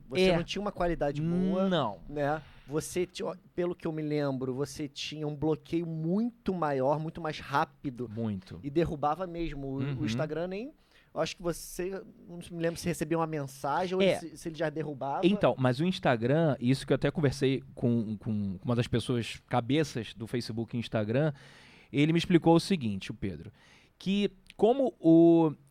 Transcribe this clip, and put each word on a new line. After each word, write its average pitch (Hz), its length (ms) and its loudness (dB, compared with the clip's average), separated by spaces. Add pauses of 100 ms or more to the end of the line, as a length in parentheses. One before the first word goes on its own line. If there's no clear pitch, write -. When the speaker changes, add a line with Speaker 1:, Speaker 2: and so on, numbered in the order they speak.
Speaker 1:
você 185 220 4
Speaker 2:
É. 170 60 4
Speaker 1:
não 170 80 0
tinha 185 180 -6
uma 202 100 -4
qualidade 147 480 0
boa, 185 480 0
Speaker 2:
Não. 123 400 0
Speaker 1:
né? 147 320 -2 (260)
Você 156 400 -4
ti-, - 160 -10
ó, 160 120 -6 (200)
pelo 175 200 -2
que - 120 -8
eu 165 60 -2
me 156 100 -6
lembro, 139 520 -2
você 143 320 -6
tinha 151 400 -8
um 151 80 -4
bloqueio 156 520 -2
muito 170 680 -2
maior, 147 460 2
muito 160 180 -8
mais 156 200 -6
rápido. 135 760 -4
Speaker 2:
Muito. 104 480 -6
Speaker 1:
E 135 60 -10
derrubava 151 580 0
mesmo. 160 400 -8
O, 135 100 -6
o - 20 -4
Speaker 2:
Uhum. 135 260 -4
Speaker 1:
Instagram 156 440 -2
nem, 214 220 -8 (440)
eu - 60 -2
acho 160 140 -4
que - 80 -20
você, 180 600 -6 (260)
não 175 80 -14 (140)
me 170 120 -6
lembro 170 160 0
se - 80 -8
recebia 165 300 -2
uma 165 100 2
mensagem 156 680 -4
ou 185 80 2
Speaker 2:
É. 180 160 4
Speaker 1:
se, 160 180 -12
se - 140 -12
ele 156 60 -10
já 156 120 0
derrubava. 147 580 -2
Speaker 2:
Então, 196 320 4
mas 127 220 2
o 160 40 0
Instagram, 151 760 2
isso 127 260 2
que - 60 2
eu 139 40 4
até 143 140 0
conversei 135 520 2 (120)
com, 113 440 0
com 101 440 -4
uma 120 140 0
das 120 100 0
pessoas 117 640 -2
cabeças 127 640 -2
do 110 140 -12
Facebook 117 500 -6
e 120 40 -2
Instagram, 113 520 0 (580)
ele 151 220 2
me 170 60 2
explicou 165 360 6
o 170 60 6
seguinte, 117 500 -2
o 110 40 -10
Pedro, 95 360 -8 (480)
que 196 320 0 (280)
como 247 420 4
o, 165 520 8 (180)